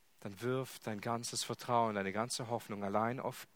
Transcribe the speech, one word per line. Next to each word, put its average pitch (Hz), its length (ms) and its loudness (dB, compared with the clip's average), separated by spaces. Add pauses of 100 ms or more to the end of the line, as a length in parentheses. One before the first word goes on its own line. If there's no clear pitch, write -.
(200)
dann 98 200 -10
wirf 127 400 -2
dein 107 200 -6
ganzes 117 440 -2
Vertrauen, 117 500 4
deine 98 180 2
ganze 113 360 -2
Hoffnung 107 360 -2
allein 110 360 4
auf - 360 -6